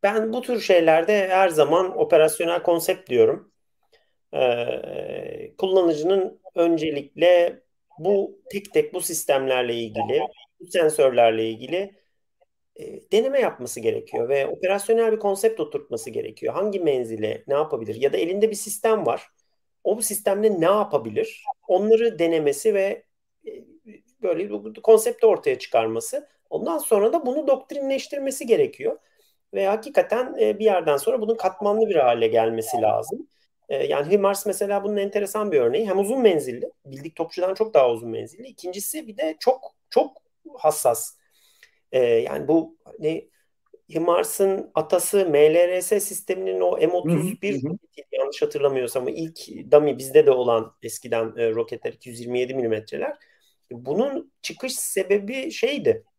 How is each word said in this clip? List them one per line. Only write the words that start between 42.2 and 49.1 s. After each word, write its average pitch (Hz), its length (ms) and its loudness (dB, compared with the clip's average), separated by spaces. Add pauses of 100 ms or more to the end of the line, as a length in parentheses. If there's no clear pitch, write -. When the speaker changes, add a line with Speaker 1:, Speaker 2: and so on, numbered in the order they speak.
Speaker 1:
bu 160 360 0
hani - 440 -6 (640)
himars'ın 180 800 0
atası 185 560 0
M 151 240 6
L 175 140 4
R 180 140 -2
S 202 180 0
sisteminin 185 600 -4
o 180 180 2
M 165 140 2
otuz 180 500 0
bir 202 100 -2
Speaker 2:
Hı 190 60 -4
hı, - 20 -6
hı 139 80 -6
hı. 165 40 -4
Speaker 1:
roketi, - 440 -12
yanlış 139 260 -4
hatırlamıyorsam 135 640 -2
o - 20 -4
ilk - 640 -10